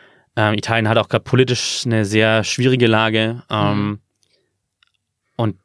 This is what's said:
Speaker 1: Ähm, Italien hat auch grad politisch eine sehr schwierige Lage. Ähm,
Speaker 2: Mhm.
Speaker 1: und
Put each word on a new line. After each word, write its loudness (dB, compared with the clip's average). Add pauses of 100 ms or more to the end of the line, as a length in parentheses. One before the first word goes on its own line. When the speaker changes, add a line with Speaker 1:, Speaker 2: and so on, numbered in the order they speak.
(360)
Speaker 1:
Ähm, 0
Italien -2
hat 2
auch 0
grad -2
politisch 0
eine 0
sehr 2
schwierige 0
Lage. 0
Ähm, 0 (120)
Speaker 2:
Mhm. -6 (1400)
Speaker 1:
und -4